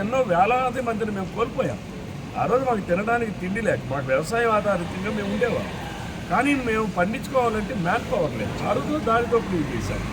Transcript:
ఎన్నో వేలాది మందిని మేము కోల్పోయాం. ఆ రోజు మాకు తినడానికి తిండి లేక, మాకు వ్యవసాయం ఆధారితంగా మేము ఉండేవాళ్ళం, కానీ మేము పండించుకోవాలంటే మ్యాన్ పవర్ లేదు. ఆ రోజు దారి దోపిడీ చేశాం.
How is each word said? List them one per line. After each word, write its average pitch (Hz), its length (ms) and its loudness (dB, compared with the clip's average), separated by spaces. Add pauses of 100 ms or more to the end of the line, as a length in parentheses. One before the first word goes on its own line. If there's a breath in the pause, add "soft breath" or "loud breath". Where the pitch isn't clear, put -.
ఎన్నో 240 140 0
వేలాది 247 640 4
మందిని 220 280 -2
మేము 190 260 -6
కోల్పోయాం. 214 420 -2 (580)
ఆ 113 80 0
రోజు 247 200 2
మాకు 233 160 2
తినడానికి 214 600 0
తిండి 190 200 -2
లేక, 165 200 2 (100)
మాకు 135 160 -2
వ్యవసాయం 185 440 2
ఆధారితంగా 196 640 0
మేము 202 160 -2
ఉండేవాళ్ళం, 214 380 0 (600)
కానీ 254 240 4
మేము 220 320 0 (100)
పండించుకోవాలంటే 220 800 2
మ్యాన్ 196 380 0
పవర్ 160 260 0
లేదు. - 300 -2
ఆ - 40 4
రోజు 294 320 0
దారి 233 220 4
దోపిడీ 220 320 2
చేశాం. 113 420 -2 (120)